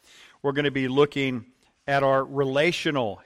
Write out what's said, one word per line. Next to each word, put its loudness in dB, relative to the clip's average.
we're -2
gonna 0
be -2
looking 0
at 0
our 2
relational -2